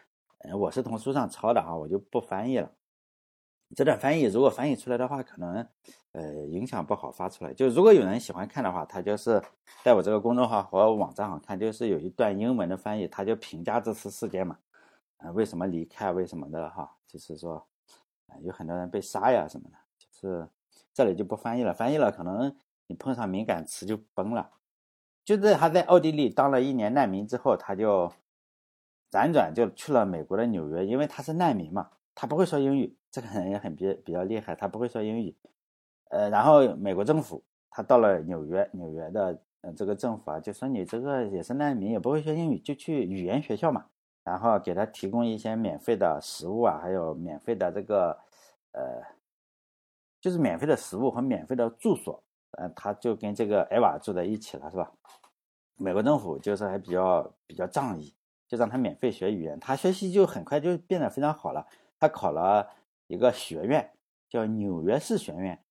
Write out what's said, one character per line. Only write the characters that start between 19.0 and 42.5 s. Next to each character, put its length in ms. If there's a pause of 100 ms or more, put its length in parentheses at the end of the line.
杀 280
呀 160
什 140
么 80
的， 80 (220)
就 120
是 380 (460)
这 100
里 100
就 80
不 140
翻 220
译 40
了， 120
翻 180
译 60
了 120
可 120
能 340 (300)
你 80
碰 200
上 140
敏 160
感 220
词 180
就 140 (160)
崩 160
了。 200 (760)
就 100
在 180
他 140
在 140
奥 180
地 100
利 200
当 200
了 120
一 100
年 220
难 120
民 200
之 100
后， 180
他 200
就 360 (1000)
辗 200
转 240
就 180
去 200
了 140
美 160
国 160
的 80
纽 240
约， 160
因 100
为 100
他 160
是 120
难 200
民 160
嘛， 200 (240)
他 120
不 80
会 120
说 120
英 200
语， 180 (140)
这 100
个 80
人 220
也 80
很 160
比-， 180 (120)
比 80
较 100
厉 180
害， 140
他 140
不 100
会 100
说 140
英 180
语。 160 (720)
呃， 200
然 140
后 320
美 180
国 100
政 180
府， 200 (260)
他 140
到 160
了 220
纽 260
约， 260
纽 200
约 180
的， 280 (220)
呃， 140
这 100
个 100
政 240
府 120
啊， 100
就 120
说 140
你 180
这 140
个 280
也 160
是 100
难 240
民， 140
也 80
不 120
会 120
说 100
英 180